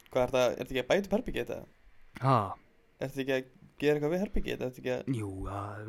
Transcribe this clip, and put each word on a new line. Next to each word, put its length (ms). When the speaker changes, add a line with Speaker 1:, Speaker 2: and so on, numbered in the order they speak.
Speaker 1:
Hvað 140
er 80
það, 140
er 100
þetta 160
ekki 80
að 80
bæta 160
upp 140
herbergið 260
þetta? 140
Speaker 2:
Ha? 160
Speaker 1:
Er 120
þetta 140
ekki 100
að 80
gera 240
eitthvað 140
við 100
herbergið 320
þetta? 80
Er 80
þetta 80
ekki 160
að 240
Speaker 2:
Jú, 100
að 360